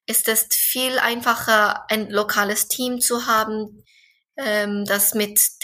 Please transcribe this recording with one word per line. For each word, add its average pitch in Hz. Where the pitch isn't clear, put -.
ist -
es 220
viel 254
einfacher, 226
ein 214
lokales 208
Team 247
zu 240
haben, 214
ähm, 208
das 240
mit 208